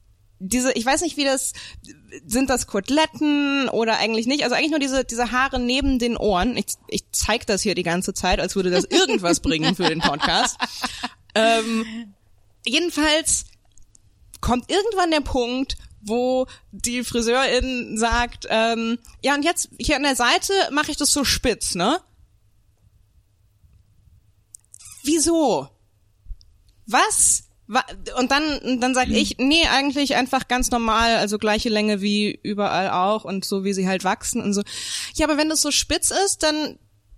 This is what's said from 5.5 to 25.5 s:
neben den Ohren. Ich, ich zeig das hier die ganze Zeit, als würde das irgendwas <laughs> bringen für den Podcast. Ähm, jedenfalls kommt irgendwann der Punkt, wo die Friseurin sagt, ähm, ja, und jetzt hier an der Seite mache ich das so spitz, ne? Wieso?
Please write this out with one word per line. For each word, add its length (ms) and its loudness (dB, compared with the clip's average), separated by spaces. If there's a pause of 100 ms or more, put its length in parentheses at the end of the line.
neben 380 2
den 180 0
Ohren. 400 0
Ich, 80 -2 (240)
ich 240 -6
zeig 340 -2
das 160 0
hier 140 0
die 60 -4
ganze 320 -2
Zeit, 260 0
als 160 -2
würde 140 0
das 160 2
irgendwas 540 2
<laughs> 0 -
bringen 360 0
für 120 -2
den 120 -2
Podcast. 560 0 (800)
Ähm, 800 0 (520)
jedenfalls 800 0 (960)
kommt 300 -2
irgendwann 400 0
der 100 2
Punkt, 560 -2 (260)
wo 440 0 (260)
die 320 -4
Friseurin 920 0
sagt, 500 0
ähm, 500 0 (240)
ja, 120 2
und 100 -2
jetzt 240 -2 (100)
hier 180 0
an 60 -2
der 140 2
Seite 360 2 (200)
mache 180 -2
ich 60 -6
das 160 0
so 120 0
spitz, 500 0
ne? 260 0 (3000)
Wieso? 680 2 (1160)